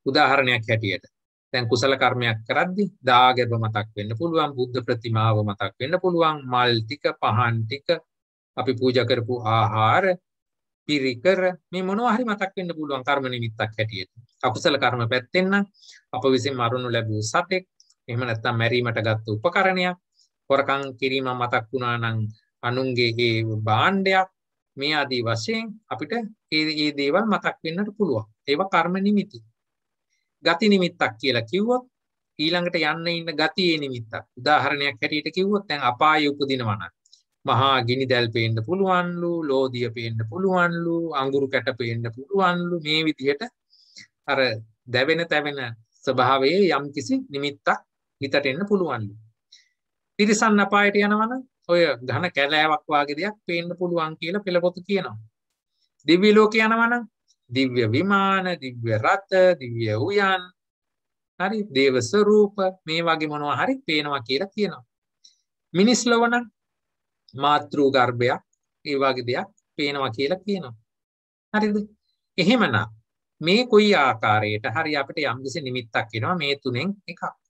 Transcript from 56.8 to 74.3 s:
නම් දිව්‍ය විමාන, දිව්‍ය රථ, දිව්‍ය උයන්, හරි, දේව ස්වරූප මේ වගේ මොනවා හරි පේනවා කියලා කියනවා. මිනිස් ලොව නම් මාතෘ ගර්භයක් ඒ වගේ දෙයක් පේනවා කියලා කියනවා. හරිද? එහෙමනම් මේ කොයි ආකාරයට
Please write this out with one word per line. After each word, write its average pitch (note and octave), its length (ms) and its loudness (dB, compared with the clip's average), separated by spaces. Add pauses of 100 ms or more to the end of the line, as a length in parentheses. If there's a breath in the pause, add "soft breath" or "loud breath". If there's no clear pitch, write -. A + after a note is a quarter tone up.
නම් A#3+ 160 0 (460)
දිව්‍ය B2 340 2
විමාන, F#3+ 680 2
දිව්‍ය B2 420 -6
රථ, F3 400 0 (200)
දිව්‍ය A#2 400 -4
උයන්, F#3+ 480 0 (1000)
හරි, G3+ 260 -2
දේව C3+ 320 2
ස්වරූප G#3 580 4 (240)
මේ D#3+ 220 -4
වගේ D#3+ 260 0
මොනවා D3 280 -2
හරි G3+ 220 0
පේනවා D3 440 -2
කියලා C3+ 260 -4
කියනවා. E3 360 -4 (920 soft breath)
මිනිස් G#3+ 300 4
ලොව A#3 200 4
නම් A#3+ 200 0 (920)
මාතෘ D3 520 0
ගර්භයක් B2+ 560 2 (420)
ඒ C#3+ 120 -4
වගේ C3 300 0
දෙයක් D3+ 220 -4 (240)
පේනවා C#3+ 380 -4
කියලා C#3+ 300 -4
කියනවා. F3+ 340 -6 (800)
හරිද? G#3+ 220 0 (640)
එහෙමනම් F#3 380 4 (640)
මේ G3 260 2
කොයි G#3 280 6
ආකාරයට A2 720 2